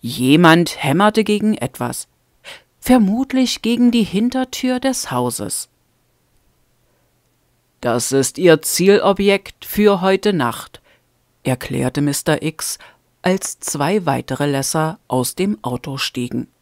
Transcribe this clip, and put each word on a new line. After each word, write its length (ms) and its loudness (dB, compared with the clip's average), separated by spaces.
Jemand 760 4
hämmerte 400 2
gegen 320 0
etwas, 500 -8
vermutlich 800 2
gegen 300 2
die 140 2
Hintertür 760 -2
des 320 -4
Hauses. 580 -4
„Das 320 -2
ist 260 0
Ihr 240 6
Zielobjekt 1000 2
für 380 2
heute 300 2
Nacht“, 480 -4
erklärte 600 -2
Mister 420 -2
X, 340 -8
als 360 -2
zwei 480 -2
weitere 400 -2
Lesser 640 -2
aus 260 -2
dem 300 -2
Auto 320 -8
stiegen. 500 -6